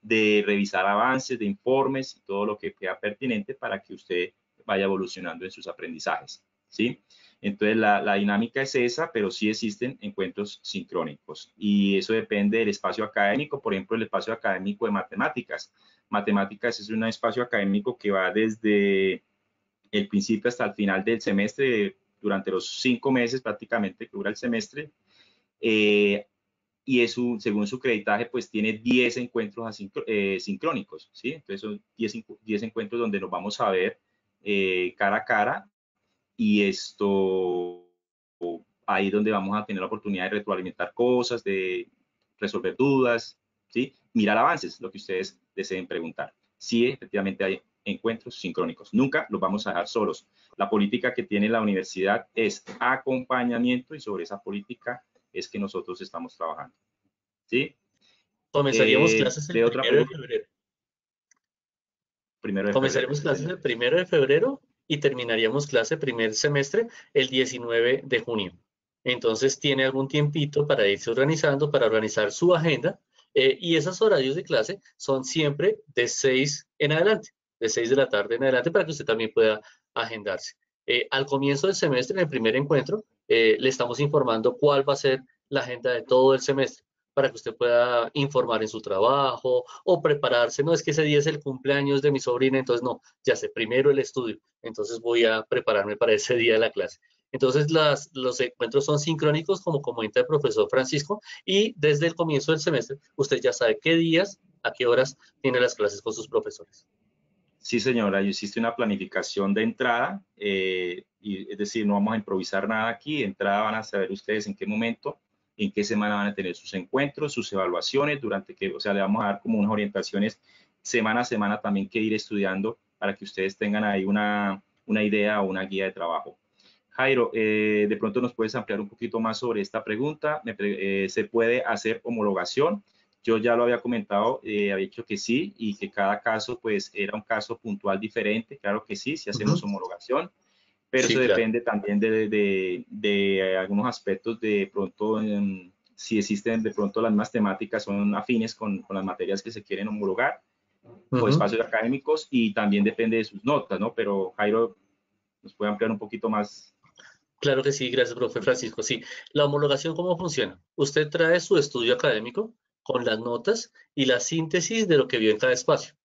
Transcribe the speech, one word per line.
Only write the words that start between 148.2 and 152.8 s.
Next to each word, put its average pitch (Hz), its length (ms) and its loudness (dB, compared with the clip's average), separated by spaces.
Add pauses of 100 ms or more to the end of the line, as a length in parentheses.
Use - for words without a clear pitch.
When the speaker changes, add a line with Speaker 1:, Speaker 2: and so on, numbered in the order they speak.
Speaker 1:
con, 101 260 -6
con - 140 -10
las 95 100 -4
materias 95 380 -4
que 113 80 -12
se 110 100 -14
quieren 101 280 -6
homologar, 104 520 -2 (420)
o - 340 -6
Speaker 2:
Ujú. 117 100 4
Speaker 1:
espacios 113 340 2
académicos, 127 680 -2
y 113 240 2
también 101 280 4